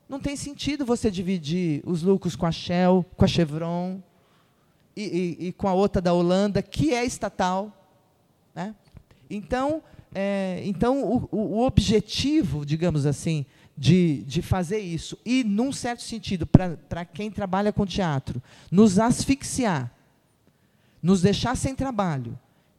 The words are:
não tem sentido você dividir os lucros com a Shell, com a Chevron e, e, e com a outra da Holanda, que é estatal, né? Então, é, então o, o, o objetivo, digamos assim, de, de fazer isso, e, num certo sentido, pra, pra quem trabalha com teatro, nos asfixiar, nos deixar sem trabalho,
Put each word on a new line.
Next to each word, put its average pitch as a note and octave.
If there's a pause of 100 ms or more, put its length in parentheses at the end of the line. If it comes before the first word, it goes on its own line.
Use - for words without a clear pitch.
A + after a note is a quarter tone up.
não C#4
tem C#4+
sentido C#4+
você A#3
dividir F3
os D#3+
lucros F#3+
com -
a E3
Shell, F3+ (120)
com -
a G3
Chevron F3 (960)
e, G#3 (380)
e, D#3+
e F3+
com -
a F#3+
outra G3
da F3
Holanda, F3+
que -
é A#3+
estatal, G3+ (840)
né? G#3 (540)
Então, B3+ (320)
é, G3
então A#3+
o, A3
o, G3+ (180)
o A#3+
objetivo, G#3+
digamos D3+
assim, D3 (320)
de, D#3
de C3+
fazer F#3
isso, E3+
e, B3+
num A3+
certo A#3+
sentido, G3+
pra, F3+ (120)
pra E3+
quem G#3
trabalha G3+
com G#3
teatro, D#3+ (300)
nos G3
asfixiar, A3 (1080)
nos F#3
deixar G3+
sem C4+
trabalho, F3 (400)